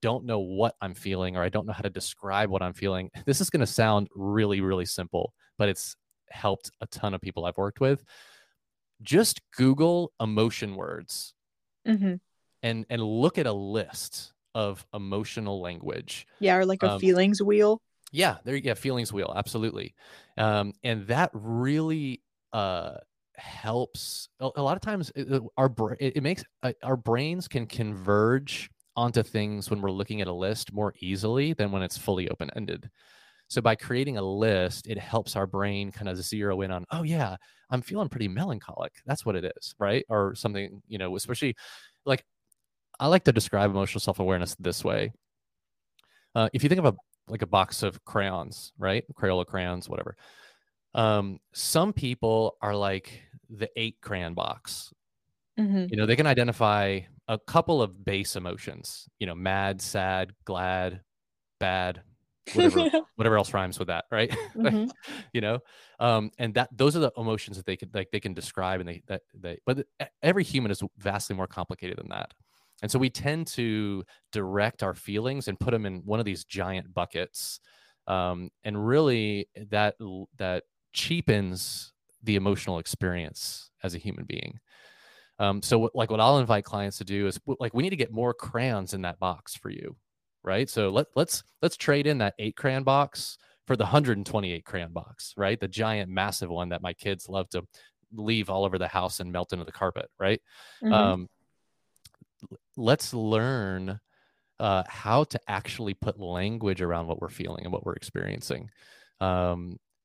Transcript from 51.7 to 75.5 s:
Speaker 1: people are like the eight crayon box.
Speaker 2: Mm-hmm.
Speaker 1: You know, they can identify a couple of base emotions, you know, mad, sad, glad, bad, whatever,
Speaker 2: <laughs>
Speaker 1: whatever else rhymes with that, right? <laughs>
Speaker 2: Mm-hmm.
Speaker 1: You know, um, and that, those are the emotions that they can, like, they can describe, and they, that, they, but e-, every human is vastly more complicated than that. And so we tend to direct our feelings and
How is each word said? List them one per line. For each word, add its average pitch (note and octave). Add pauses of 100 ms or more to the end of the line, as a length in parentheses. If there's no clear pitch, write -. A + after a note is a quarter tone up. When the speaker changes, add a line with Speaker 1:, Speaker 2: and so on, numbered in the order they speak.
Speaker 1:
people A2+
are G#2
like G2 (280)
the A2
eight A2+
crayon F2
box. - (640)
Speaker 2:
Mm-hmm. G3
Speaker 1:
You A2
know, G#2+
they A#2+
can D3+
identify G#2+ (280)
a A2
couple D#3+
of F#2+
base G2
emotions, F2+ (100)
you G2+
know, E2+
mad, F#2+
sad, F#2+ (120)
glad, F#2 (580)
bad, F#2 (520)
whatever, F4 (140)
Speaker 2:
<laughs> -
Speaker 1:
whatever A2
else G2+
rhymes F#2
with F2+
that, E2+
right? A2+
<laughs> -
Speaker 2:
Mm-hmm. A3 (460)
Speaker 1:
You A#2+
know, A2 (420)
um, A2+
and A2+
that, B2
those D3
are E3+
the C3+
emotions A2
that F#2+
they F#2+
can, F2+
like, G2
they G#2
can F#2+
describe, F#2
and F2
they, E2
that, G2 (120)
they, F2
but C3+
e-, - (180)
every F3+
human B2+
is G2 (140)
vastly G2+
more F#2
complicated F2+
than -
that. G1+ (480)
And G#2
so C3
we B2+
tend D#3
to G#2+ (280)
direct G2+
our F#2+
feelings A#2
and G2